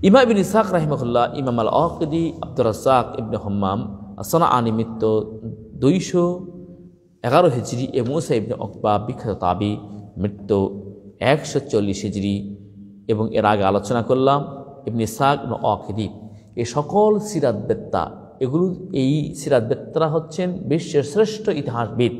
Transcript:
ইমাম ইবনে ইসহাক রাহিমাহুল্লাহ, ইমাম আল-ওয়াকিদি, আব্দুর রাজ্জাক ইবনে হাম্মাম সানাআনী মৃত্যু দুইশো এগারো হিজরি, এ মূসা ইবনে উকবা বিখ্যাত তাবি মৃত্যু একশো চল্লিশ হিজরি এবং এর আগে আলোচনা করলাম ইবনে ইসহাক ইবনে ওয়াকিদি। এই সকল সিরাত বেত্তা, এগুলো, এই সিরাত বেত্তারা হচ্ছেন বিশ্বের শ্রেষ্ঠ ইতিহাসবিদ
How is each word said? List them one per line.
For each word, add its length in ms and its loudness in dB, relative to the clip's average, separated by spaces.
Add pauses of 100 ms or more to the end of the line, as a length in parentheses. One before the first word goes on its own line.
ইমাম 200 8
ইবনে 180 4
ইসহাক 320 2
রাহিমাহুল্লাহ, 640 0
ইমাম 200 0
আল-ওয়াকিদি, 800 0
আব্দুর 260 -2
রাজ্জাক 520 2
ইবনে 180 -6
হাম্মাম 600 -2 (260)
সানাআনী 480 4
মৃত্যু 680 0 (340)
দুইশো 720 0 (760)
এগারো 260 6
হিজরি, 360 -2
এ 180 -2
মূসা 320 0
ইবনে 200 0
উকবা 440 0
বিখ্যাত 400 -4
তাবি 380 0 (400)
মৃত্যু 680 0 (380)
একশো 400 2
চল্লিশ 420 -2
হিজরি 540 -2 (520)
এবং 260 0
এর 100 2
আগে 200 4
আলোচনা 380 2
করলাম 600 2 (220)
ইবনে 160 -2
ইসহাক 420 0
ইবনে 180 -4
ওয়াকিদি। 460 -2 (480)
এই 80 -2
সকল 540 2
সিরাত 380 0
বেত্তা, 540 -4 (300)
এগুলো, 340 0 (180)
এই 420 0
সিরাত 300 2
বেত্তারা 440 0
হচ্ছেন 440 -2
বিশ্বের 500 0
শ্রেষ্ঠ 460 0
ইতিহাসবিদ 720 0